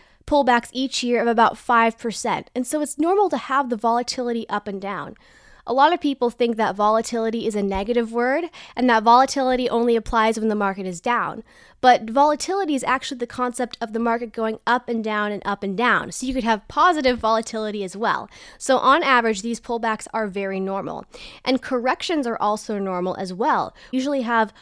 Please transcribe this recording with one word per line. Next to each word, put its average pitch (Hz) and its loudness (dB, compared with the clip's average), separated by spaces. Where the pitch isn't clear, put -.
pullbacks 254 4
each 254 -4
year 240 2
of 233 2
about 226 4
five 226 2
percent. 226 -6
And 247 -4
so 302 -2
it's 294 -6
normal 359 2
to 294 0
have 262 -2
the 240 0
volatility 233 -2
up 202 -4
and 196 -8
down. 196 -8
A 233 0
lot 285 6
of 349 0
people 262 0
think 233 0
that 214 0
volatility 220 0
is 214 -2
a 208 0
negative 202 0
word 247 0
and 254 2
that 220 4
volatility 254 4
only 233 2
applies 226 2
when 220 -2
the 214 0
market 196 -2
is 180 -8
down. 220 -4
But 240 6
volatility 302 2
is 262 -2
actually 262 -4
the 240 -4
concept 247 -6
of 226 -8
the 226 -4
market 233 -2
going 220 -4
up 247 0
and 226 -4
down 214 -2
and 202 -6
up 202 -4
and 196 -4
down. 240 2
So - -8
you 262 -4
could 254 -2
have 220 0
positive 294 2
volatility 220 -2
as 185 -10
well. 202 -2
So - 2
on 285 4
average, 226 2
these 233 -6
pullbacks 226 -4
are 220 -2
very 196 -4
normal. 196 -6
And 262 0
corrections 262 -2
are 233 -4
also 208 -2
normal 185 -2
as 185 -8
well. 196 0
We 254 -4
usually 269 -2
have 226 0